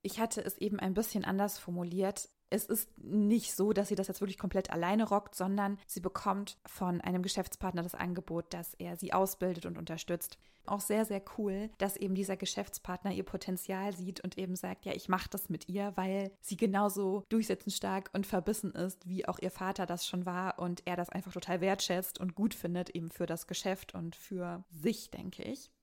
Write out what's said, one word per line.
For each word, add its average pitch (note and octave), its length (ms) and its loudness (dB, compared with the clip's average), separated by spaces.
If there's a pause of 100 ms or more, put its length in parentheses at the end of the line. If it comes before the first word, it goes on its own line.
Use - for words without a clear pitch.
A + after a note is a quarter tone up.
Ich G3+ 180 -4
hatte A3+ 240 2
es - 140 -4
eben G3+ 220 0
ein F#3+ 160 2
bisschen G#3+ 280 2
anders G3 360 2
formuliert. F3 680 -2 (200)
Es A3 160 2
ist - 320 -2
nicht G#3 560 4
so, G#3 200 4
dass G3 160 4
sie G3+ 60 4
das F#3+ 120 2
jetzt - 140 -2
wirklich F#3+ 180 -2
komplett F#3+ 320 0
alleine G3 360 4
rockt, G3+ 280 2
sondern G3 500 2
sie - 160 -6
bekommt G3 640 0
von F3+ 340 0
einem F3+ 220 2
Geschäftspartner F#3 640 -2
das F3 100 -4
Angebot, F3 640 -4
dass E3+ 180 -8
er F3 240 -8
sie - 160 -2
ausbildet F3+ 540 2
und E3+ 100 -4
unterstützt. E3 600 -4 (260)
Auch G3+ 140 -2
sehr, G#3+ 240 4
sehr G#3 180 -2 (160)
cool, G3+ 400 0
dass G3 200 0
eben F#3+ 180 2
dieser F#3+ 220 0
Geschäftspartner F#3+ 760 -4
ihr F#3+ 120 0
Potenzial F#3+ 680 -2
sieht F3+ 280 -6
und - 160 -4
eben F#3 180 -2
sagt, F#3 300 -6
ja, - 80 0
ich - 160 -4
mach F#3 180 2
das - 220 -6
mit D#3+ 180 -4
ihr, G3+ 280 -2
weil G3 440 0
sie - 160 -4
genauso G3 720 2
durchsetzungsstark G3 840 2
und G3 120 2
verbissen G3 460 2
ist, F3+ 360 -4
wie F#3 200 -2
auch F3+ 120 -2
ihr F#3 120 -2
Vater F#3+ 340 -2
das F3 220 -2
schon F3+ 180 -2
war F3+ 340 -2
und F3 260 -2
er F3 100 0
das F3 140 0
einfach F#3+ 240 -6
total F3 260 0
wertschätzt F#3+ 580 2
und F#3 180 -2
gut G3+ 180 2
findet, F3 380 -2
eben E3 180 -4
für - 160 0
das E3 220 -2
Geschäft - 460 -2
und E3+ 220 -4
für F3+ 540 -6
sich, F3 420 -2
denke - 320 -8
ich. - 260 -8 (140)